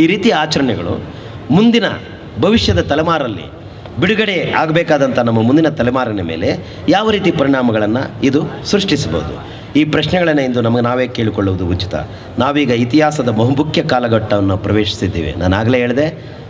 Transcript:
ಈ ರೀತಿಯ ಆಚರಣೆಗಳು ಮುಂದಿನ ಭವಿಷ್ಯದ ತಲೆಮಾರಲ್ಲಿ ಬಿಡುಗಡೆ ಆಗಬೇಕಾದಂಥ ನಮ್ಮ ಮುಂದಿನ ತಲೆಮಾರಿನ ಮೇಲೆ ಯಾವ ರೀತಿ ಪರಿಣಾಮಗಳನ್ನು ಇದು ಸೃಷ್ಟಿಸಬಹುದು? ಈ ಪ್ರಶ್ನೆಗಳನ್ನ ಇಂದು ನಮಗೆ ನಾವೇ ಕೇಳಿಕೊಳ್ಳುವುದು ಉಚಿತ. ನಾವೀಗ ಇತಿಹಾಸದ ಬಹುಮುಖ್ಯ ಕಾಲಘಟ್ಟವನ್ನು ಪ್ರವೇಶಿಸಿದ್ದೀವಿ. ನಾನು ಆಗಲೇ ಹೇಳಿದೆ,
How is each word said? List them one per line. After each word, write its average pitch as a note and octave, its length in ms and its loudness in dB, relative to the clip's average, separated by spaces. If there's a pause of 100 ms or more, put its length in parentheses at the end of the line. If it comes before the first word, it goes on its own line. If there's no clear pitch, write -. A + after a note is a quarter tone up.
ಈ E3 40 6
ರೀತಿಯ G3+ 260 2
ಆಚರಣೆಗಳು C3+ 720 -2 (460)
ಮುಂದಿನ G#3+ 340 4 (560)
ಭವಿಷ್ಯದ F#3+ 400 2
ತಲೆಮಾರಲ್ಲಿ C#3+ 720 -2 (480)
ಬಿಡುಗಡೆ G3 580 0
ಆಗಬೇಕಾದಂಥ C#3+ 600 2
ನಮ್ಮ A2+ 240 2
ಮುಂದಿನ C#3 260 4
ತಲೆಮಾರಿನ A#2+ 520 -2
ಮೇಲೆ E2+ 560 -4 (120)
ಯಾವ G#3 220 4
ರೀತಿ G3 200 2
ಪರಿಣಾಮಗಳನ್ನು B2 920 0
ಇದು C#3 180 2 (220)
ಸೃಷ್ಟಿಸಬಹುದು? D#2+ 920 -2 (180)
ಈ D#3 80 4
ಪ್ರಶ್ನೆಗಳನ್ನ D#3 540 2
ಇಂದು B2+ 220 0
ನಮಗೆ A#2 220 2
ನಾವೇ B2+ 260 0
ಕೇಳಿಕೊಳ್ಳುವುದು G2+ 600 -2
ಉಚಿತ. E2+ 260 -2 (440)
ನಾವೀಗ C#3 320 2
ಇತಿಹಾಸದ B2+ 580 2
ಬಹುಮುಖ್ಯ C#3 540 0
ಕಾಲಘಟ್ಟವನ್ನು A2 760 0
ಪ್ರವೇಶಿಸಿದ್ದೀವಿ. G2 800 -2
ನಾನು F#2 180 2
ಆಗಲೇ A#2 220 2
ಹೇಳಿದೆ, B2 600 -2 (120)